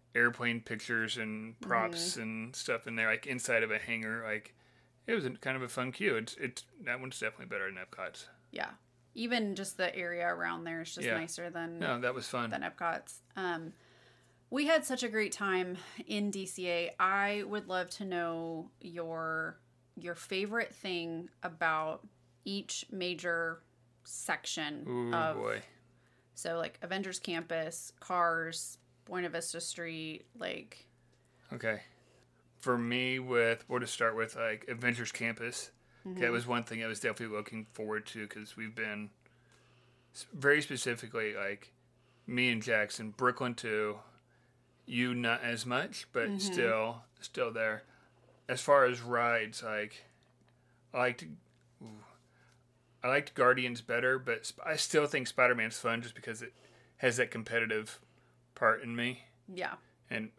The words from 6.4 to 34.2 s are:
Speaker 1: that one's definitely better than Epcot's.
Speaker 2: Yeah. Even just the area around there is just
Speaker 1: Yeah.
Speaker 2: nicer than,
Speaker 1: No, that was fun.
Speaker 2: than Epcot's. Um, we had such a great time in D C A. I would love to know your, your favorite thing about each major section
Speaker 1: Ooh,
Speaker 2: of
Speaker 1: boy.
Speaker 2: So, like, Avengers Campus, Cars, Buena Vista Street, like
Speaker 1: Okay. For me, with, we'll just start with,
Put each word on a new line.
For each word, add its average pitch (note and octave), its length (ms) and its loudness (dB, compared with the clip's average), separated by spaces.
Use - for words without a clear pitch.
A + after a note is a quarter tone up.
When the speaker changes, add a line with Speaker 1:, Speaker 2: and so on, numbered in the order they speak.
Speaker 1:
that B2+ 180 -4
one's B2+ 180 -10
definitely A#2 280 -4
better G2 260 -2
than F#2 100 -12
Epcot's. - 460 -10
Speaker 2:
Yeah. - 180 -4
Even A3+ 400 -2
just F#3+ 220 -6
the F3+ 180 0
area F3 320 -2
around E3+ 340 -2
there E3 200 -6
is - 120 -10
just - 120 -2
Speaker 1:
Yeah. A#2 120 4
Speaker 2:
nicer E3+ 320 -6
than, E3+ 300 -6
Speaker 1:
No, C3+ 200 2
that B2 140 2
was A#2+ 140 -6
fun. A#2+ 220 0
Speaker 2:
than C#2+ 120 -2
Epcot's. - 600 -4
Um, E3+ 380 -4
we C#4+ 160 2
had D#4 180 6
such B3 180 -2
a A#3+ 60 0
great G#3+ 240 0
time F#3 460 0
in G#3 240 0
D F#3+ 160 -2
C F#3 220 -4
A. E3+ 320 0
I G3+ 440 4
would G3+ 240 -4
love F3+ 220 0
to - 140 -6
know E3 680 -2
your, E3 800 -4
your E3+ 160 -6
favorite G3+ 600 -2
thing E3+ 560 -4
about D#3+ 640 -2
each - 480 -4
major E3+ 680 -2
section D3+ 800 -4
Speaker 1:
Ooh, B2 280 0
Speaker 2:
of D#3+ 220 2
Speaker 1:
boy. A2 260 -2
Speaker 2:
So, E3+ 240 -2
like, - 240 -4
Avengers F#3+ 360 -4
Campus, E3 800 -4
Cars, E3 800 0
Buena F3+ 260 -4
Vista E3 300 -4
Street, D#3+ 680 -8
like - 480 -8
Speaker 1:
Okay. A2+ 300 -2
For B2 200 2
me, B2+ 400 2
with, A#2 500 4
we'll B2 120 0
just A#2+ 120 -2
start A2+ 220 4
with, A2+ 220 -2